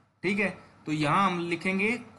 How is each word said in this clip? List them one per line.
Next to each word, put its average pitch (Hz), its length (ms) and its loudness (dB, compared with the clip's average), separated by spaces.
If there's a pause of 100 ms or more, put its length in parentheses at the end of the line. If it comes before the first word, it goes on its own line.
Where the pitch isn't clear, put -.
(240)
ठीक 202 160 0
है, 196 100 0 (360)
तो 156 60 -6
यहाँ 156 340 4
हम 180 160 0
लिखेंगे 190 500 -2 (260)